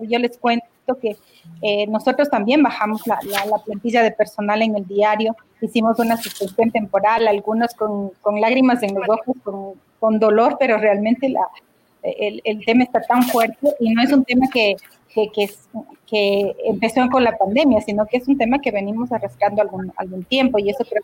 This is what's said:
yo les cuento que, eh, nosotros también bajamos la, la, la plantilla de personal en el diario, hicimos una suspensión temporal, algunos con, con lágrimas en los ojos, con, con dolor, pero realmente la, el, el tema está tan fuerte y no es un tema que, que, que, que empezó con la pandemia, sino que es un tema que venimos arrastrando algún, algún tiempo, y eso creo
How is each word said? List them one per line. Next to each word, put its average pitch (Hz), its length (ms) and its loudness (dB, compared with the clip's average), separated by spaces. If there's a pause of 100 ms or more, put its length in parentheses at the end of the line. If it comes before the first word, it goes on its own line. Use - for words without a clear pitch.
yo 226 180 -2
les 240 200 -2
cuento 233 260 0 (360)
que, 214 160 -4 (440)
eh, 208 280 0
nosotros 262 420 0
también 247 320 2
bajamos 214 440 0
la, 214 180 -2
la, 202 220 -4
la 208 120 0
plantilla 220 440 -2
de 220 100 2
personal 208 500 -2
en 220 140 0
el 196 100 -6
diario, 214 500 0 (240)
hicimos 226 380 0
una 233 180 0
suspensión 226 540 -2
temporal, 214 560 0
algunos 220 480 0
con, 202 360 -4 (100)
con 208 200 0
lágrimas 247 420 2
en 196 120 -2
los 196 140 -4
ojos, 226 340 0
con, 196 300 -10 (260)
con 220 200 2
dolor, 220 400 4
pero 233 200 2
realmente 214 500 2
la, 190 180 -2 (560)
el, 214 420 -6
el 214 200 -6
tema 247 200 2
está 233 160 -2
tan 247 240 2
fuerte 240 560 0
y 226 120 2
no 233 100 2
es 262 100 2
un 269 120 4
tema 254 280 2
que, 208 240 2 (380)
que, 214 180 0
que, 202 160 -2 (580)
que 202 580 0
empezó 233 440 0
con 254 160 2
la 226 120 0
pandemia, 214 440 2
sino 208 260 -2
que 247 120 -2
es 247 100 -6
un 277 80 4
tema 254 240 0
que 254 100 -4
venimos 208 420 -4
arrastrando 208 500 -2
algún, 190 340 -6
algún 185 280 -8
tiempo, 254 340 0
y 202 100 -2
eso 208 160 -2
creo 214 200 -4